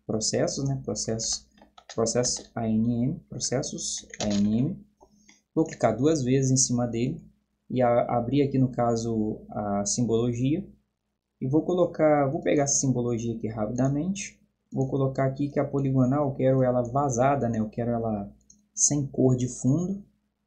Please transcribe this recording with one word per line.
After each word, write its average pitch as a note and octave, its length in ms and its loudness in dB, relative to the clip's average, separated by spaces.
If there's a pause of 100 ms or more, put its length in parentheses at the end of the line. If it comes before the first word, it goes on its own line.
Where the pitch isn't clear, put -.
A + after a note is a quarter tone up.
processo, A2 560 0
né, C3+ 200 -2
processo, - 640 -6 (460)
processo A#2+ 640 -2
A A#2 120 -2
N A#2 360 2
M, D3+ 160 -2 (100)
processos - 800 -6 (140)
A G#2+ 60 -2
N G#2 300 2
M. D3+ 280 -2 (680)
Vou D#3+ 100 4
clicar A#2+ 320 0
duas C#3+ 280 2
vezes C3 260 2
em C3 80 4
cima B2 300 0
dele A#2 340 -4 (480)
e B2+ 100 -2
a-, A#2+ 380 2
abrir B2 240 0
aqui, C3+ 160 0
no C3 120 4
caso, A2+ 720 -2 (100)
a G2+ 340 -2
simbologia. A#2+ 840 0 (720)
E C3+ 80 -4
vou D3 140 2
colocar, D#3+ 640 2
vou D3+ 160 -2
pegar D3 220 2
essa C3+ 160 0
simbologia A#2+ 560 0
aqui A2 120 -6
rapidamente. B2+ 960 -2 (340)
Vou C3+ 120 0
colocar C3+ 380 0
aqui C#3 240 -2
que D3 100 -4
a C#3 40 2
poligonal, C3+ 640 2
eu B2 40 -4
quero C3 300 4
ela B2 180 2
vazada, B2 640 2
né? A2+ 120 0
Eu G#2+ 100 0
quero A#2+ 220 -2
ela A2 420 -2 (400)
sem C#3+ 320 0
cor C3 300 4
de B2 120 -2
fundo, F3 560 -2 (440)